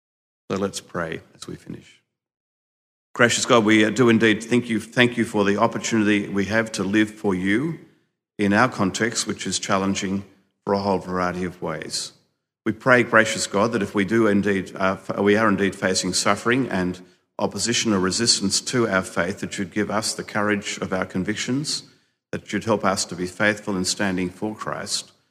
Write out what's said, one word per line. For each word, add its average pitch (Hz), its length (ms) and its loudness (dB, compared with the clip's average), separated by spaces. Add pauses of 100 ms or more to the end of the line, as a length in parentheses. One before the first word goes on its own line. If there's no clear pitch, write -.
(500)
So 98 80 -4
let's 98 220 -4
pray 82 420 -8 (140)
as - 100 -18
we 87 100 -12
finish. - 420 -18 (1160)
Gracious 117 320 2
God, 117 200 6
we 107 260 6
do 120 160 4
indeed 110 340 4
thank 120 280 0
you, 110 100 0
thank 120 380 2
you 110 80 0
for 104 180 0
the 101 140 2
opportunity 107 720 2
we 98 160 -2
have 113 260 -2
to 98 120 -4
live 107 280 2
for 101 240 -2
you 113 420 -2 (600)
in 101 160 2
our 120 160 4
context, 110 580 -2
which 98 180 -8
is 95 140 -4
challenging 98 640 -2 (400)
for 98 100 0
a 98 60 0
whole 98 180 0
variety 90 460 -4
of 87 180 -8
ways. - 520 -8 (520)
We 113 60 0
pray, 123 320 4
gracious 110 440 2
God, 110 260 2
that 104 80 0
if 101 120 -4
we 101 120 2
do 110 220 2
indeed, 98 480 2
uh, 95 220 0
f-, - 220 -8
we 101 160 6
are 110 140 4
indeed 95 260 0
facing 92 380 -2
suffering 117 560 0
and 90 320 -2 (360)
opposition 104 540 -2
or 98 80 2
resistance 98 640 0
to 120 260 0
our 95 140 2
faith, 95 400 -4
that - 160 -8
you'd 90 160 -6
give 101 180 -2
us 107 220 -2
the - 100 -10
courage 104 540 -2
of 98 160 -6
our 92 120 -2
convictions, 107 800 -4 (480)
that - 220 -10
you'd 98 100 -4
help 107 220 0
us 98 180 0
to 90 120 -8
be 90 120 -4
faithful 104 480 -2
in 92 80 -2
standing 92 460 -2
for 107 260 -8
Christ, - 560 -8 (180)